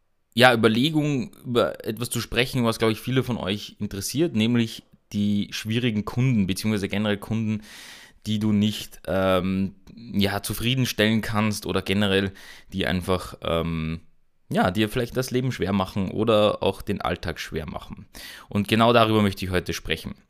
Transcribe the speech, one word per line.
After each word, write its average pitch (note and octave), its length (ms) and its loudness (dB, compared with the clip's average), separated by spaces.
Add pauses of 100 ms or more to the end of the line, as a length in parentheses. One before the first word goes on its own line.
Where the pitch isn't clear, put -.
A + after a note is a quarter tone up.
(340)
ja, B2 180 8
Überlegung, B2+ 800 2 (140)
über A#2 420 0
etwas A#2 240 -6
zu A#2 100 -2
sprechen, A#2+ 440 0
was, A2 160 0
glaub A2+ 100 4
ich, G#2+ 100 -2
viele B2+ 220 0
von A#2+ 140 -4
euch G2+ 420 -6
interessiert, A#2+ 560 -2
nämlich A2+ 480 2 (300)
die G#2 400 0
schwierigen A2 520 -2
Kunden, A#2+ 440 2
beziehungsweise G2+ 400 -2
generell G#2 300 -2
Kunden, A2 440 -4 (640)
die G#3+ 140 -2
du G#3+ 100 2
nicht, G#3 560 0
ähm, F#2+ 680 0 (180)
ja, G2 480 0
zufriedenstellen A2+ 760 0
kannst G#2 440 -2
oder F#2 160 -2
generell G2 520 2 (400)
die F#2+ 160 -2
einfach, F2+ 540 -2
ähm, D#2+ 580 -2 (520)
ja, G3+ 180 2
dir G#2 180 2
vielleicht A#2+ 280 -4
das C3 140 -2
Leben B2+ 220 0
schwer F#2 200 -2
machen F#2+ 380 -2
oder G#2+ 520 2
auch - 200 0
den - 180 -4
Alltag - 380 -4
schwer D#2 320 -8
machen. - 360 -14 (420)
Und G2+ 180 0
genau A2+ 260 6
darüber A2 300 6
möchte G2 220 0
ich F#2 80 -4
heute F2+ 200 0
sprechen. - 420 -6 (160)